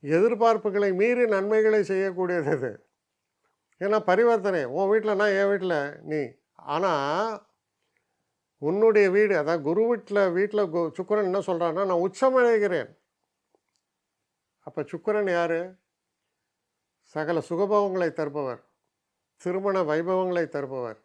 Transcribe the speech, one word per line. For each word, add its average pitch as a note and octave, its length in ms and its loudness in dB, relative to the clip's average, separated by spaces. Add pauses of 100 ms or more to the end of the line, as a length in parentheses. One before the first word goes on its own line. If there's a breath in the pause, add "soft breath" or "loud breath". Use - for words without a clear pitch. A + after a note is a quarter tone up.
எதிர்பார்ப்புகளை G3+ 920 2
மீறி A#3+ 320 2
நன்மைகளை G#3+ 540 2
செய்யக்கூடியது F3+ 720 -2
இது. B2 360 -6 (880)
ஏன்னா G#3 200 0
பரிவர்த்தனை, G3 680 2
உன் E3+ 240 -2
வீட்ல G#3+ 240 0
நான், G#3 160 2
என் G3 180 2
வீட்ல E3+ 540 -2
நீ. D3+ 240 -4 (300)
ஆனா D3+ 680 -2 (1400)
உன்னுடைய G3+ 520 4
வீடு, G3 280 2
அதாவது D3+ 260 0
குரு F3+ 240 0
வீட்ல, G3+ 420 0
வீட்ல G3+ 360 0
கு-, E3 260 -4
சுக்கிரன் G#3 320 -2
என்ன F#3+ 160 -2
சொல்றாருன்னா, F3 460 -2
"நான் F#3 260 0
உச்சமடைகிறேன்." A3+ 840 2 (1600)
அப்ப D3+ 220 -10
சுக்கிரன் G3 480 -2
யாரு? E3+ 460 -2 (1300)
சகல D#3 380 -4 (100)
சுகபோகங்களை F#3+ 600 0
தருபவர், C#3 520 -8 (720)
திருமண F#3+ 480 -2
வைபவங்களை F3 640 -2
தருபவர் C3 580 -8